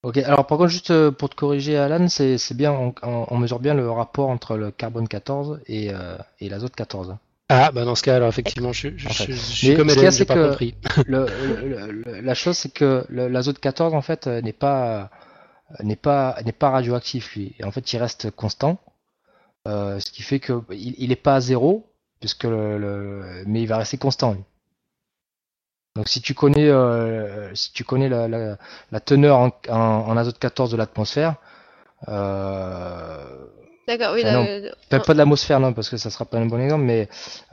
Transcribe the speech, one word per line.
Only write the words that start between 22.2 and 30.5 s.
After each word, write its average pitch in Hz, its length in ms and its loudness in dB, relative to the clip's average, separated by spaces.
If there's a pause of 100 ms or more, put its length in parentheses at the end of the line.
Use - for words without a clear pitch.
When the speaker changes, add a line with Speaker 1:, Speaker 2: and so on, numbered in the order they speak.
Speaker 1:
le, 107 340 -2
le, 101 680 -10
mais 113 160 0
il 110 40 -4
va 110 100 0
rester 113 200 -4
constant, 127 360 0
lui. 95 100 -8 (1500)
Donc 107 120 -4
si 123 140 -4
tu - 140 -6
connais, 147 340 4
euh, 113 840 0
si - 180 -8
tu - 100 -10
connais 131 260 0
la, 117 180 -2
la, 113 300 -6 (340)
la 107 80 -6
teneur 143 380 6
en, 123 140 6 (180)
en, 113 60 -2
en 113 420 2
azote 120 200 -2
quatorze 123 320 -2